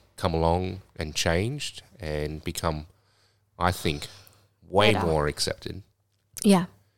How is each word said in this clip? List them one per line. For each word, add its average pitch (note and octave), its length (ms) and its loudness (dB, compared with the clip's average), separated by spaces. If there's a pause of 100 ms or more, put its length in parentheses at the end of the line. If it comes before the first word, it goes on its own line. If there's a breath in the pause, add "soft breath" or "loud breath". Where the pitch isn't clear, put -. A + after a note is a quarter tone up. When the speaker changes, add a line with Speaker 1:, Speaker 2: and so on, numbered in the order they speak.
(160)
Speaker 1:
come F2 180 -2
along F2+ 480 0 (140)
and D2+ 200 -8
changed A2 640 -2 (180)
and D2+ 440 -6
become, D#2+ 420 -4 (720)
I F2 140 2
think, D2 360 -2 (600 soft breath)
way G2+ 260 6
Speaker 2:
Better. G2+ 140 0
Speaker 1:
more D#2 200 2
accepted. - 540 -6 (640)
Speaker 2:
Yeah. F#3+ 220 6 (320)